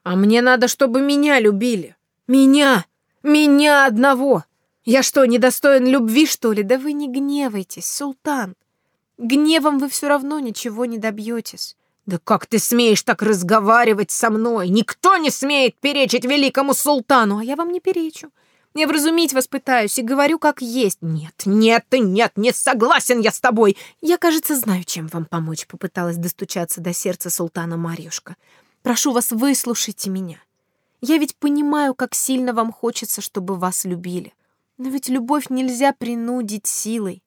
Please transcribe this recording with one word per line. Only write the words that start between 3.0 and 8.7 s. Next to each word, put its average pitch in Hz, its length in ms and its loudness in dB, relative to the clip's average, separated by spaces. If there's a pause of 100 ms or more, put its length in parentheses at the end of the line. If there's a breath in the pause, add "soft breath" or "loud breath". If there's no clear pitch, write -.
Меня 294 600 6
одного! 254 580 2 (400)
Я 247 200 4
что, 269 220 4
недостоин 254 600 4
любви, 262 380 4
что 233 260 -2
ли?» 208 120 0
«Да 233 140 0
вы 285 160 -6
не 294 140 -6
гневайтесь, 262 800 -4
султан. 262 720 -6 (640)